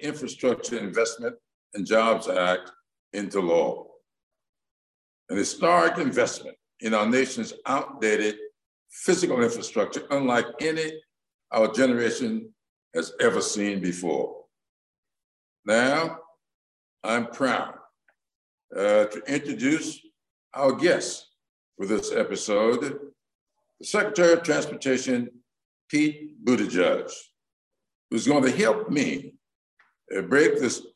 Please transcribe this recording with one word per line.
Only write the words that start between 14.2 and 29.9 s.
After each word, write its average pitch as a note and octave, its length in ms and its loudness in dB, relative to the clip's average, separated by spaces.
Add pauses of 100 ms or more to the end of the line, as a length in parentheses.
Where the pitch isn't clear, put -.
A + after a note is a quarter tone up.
Now, C3+ 540 2 (840)
I'm A2+ 240 0
proud, A#2+ 480 -2 (1000)
uh, G#2 300 4
to - 180 -6 (100)
introduce C#3 680 -2 (520)
our C3+ 200 2
guest - 560 0 (480)
for G2 100 -6
this G2 240 -2
episode, G#2+ 720 0
the - 1040 -14
Secretary F3 480 4
of E3 100 4
Transportation, C3 880 0 (580)
Pete D3+ 560 -2
Buttigieg, F2+ 640 2 (1000)
who's A2+ 160 -2
going C#3+ 160 4
to B2+ 80 4
help G#2+ 400 0
me, - 440 -2 (840)